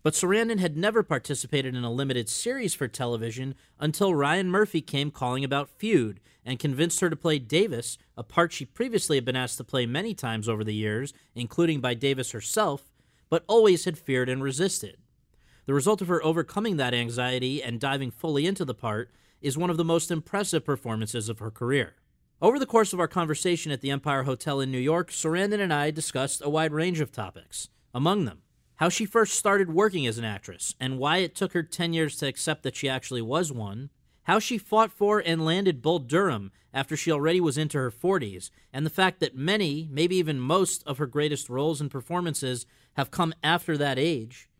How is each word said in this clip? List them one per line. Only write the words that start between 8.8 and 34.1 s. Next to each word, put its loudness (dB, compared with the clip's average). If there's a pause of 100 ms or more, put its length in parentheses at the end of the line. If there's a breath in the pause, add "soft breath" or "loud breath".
had 0
been -2
asked -4
to -10
play 0
many -4
times -4
over -2
the -2
years, -2 (220 soft breath)
including 0
by -2
Davis -2
herself, -2 (360)
but 2
always 8
had -2
feared 0
and -2
resisted. -2 (680 soft breath)
The 0
result 4
of -4
her 2
overcoming 0
that 2
anxiety 0
and -6
diving -2
fully 0
into -2
the -4
part -4 (320 soft breath)
is -2
one 0
of 0
the 2
most 2
impressive -2
performances -4
of -8
her -8
career. -2 (440)
Over 4
the 0
course 4
of -2
our 4
conversation 0
at -4
the -4
Empire 0
Hotel -2
in -2
New -2
York, 2
Sarandon 0
and 0
I 2
discussed -4
a 0
wide 2
range 0
of -2
topics, -12 (280)
among 2
them -10 (320)
how 2
she -2
first 2
started 2
working 2
as -2
an -6
actress -8
and -4
why 2
it -2
took -4
her 0
ten -4
years 0
to -4
accept -4
that -4
she -4
actually -4
was 0
one, -8 (340)